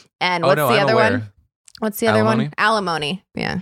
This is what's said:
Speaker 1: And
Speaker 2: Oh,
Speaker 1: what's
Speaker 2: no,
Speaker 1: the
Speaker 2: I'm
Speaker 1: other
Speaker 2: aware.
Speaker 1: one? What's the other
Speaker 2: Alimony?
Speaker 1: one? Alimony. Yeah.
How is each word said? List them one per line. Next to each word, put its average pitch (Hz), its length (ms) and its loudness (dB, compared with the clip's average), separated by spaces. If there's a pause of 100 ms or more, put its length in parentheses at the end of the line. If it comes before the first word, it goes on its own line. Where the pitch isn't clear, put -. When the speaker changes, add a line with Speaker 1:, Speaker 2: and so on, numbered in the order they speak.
(180)
Speaker 1:
And 175 260 -2
Speaker 2:
Oh, 135 40 4
Speaker 1:
what's 143 80 4
Speaker 2:
no, 147 120 2
Speaker 1:
the 120 80 4
Speaker 2:
I'm - 80 2
Speaker 1:
other - 100 2
Speaker 2:
aware. 110 160 2
Speaker 1:
one? 104 220 -6 (480)
What's 214 200 -6
the 233 80 0
other 214 120 4
Speaker 2:
Alimony? 220 240 0
Speaker 1:
one? 147 120 -6
Alimony. 185 680 -2 (120)
Yeah. 55 280 -6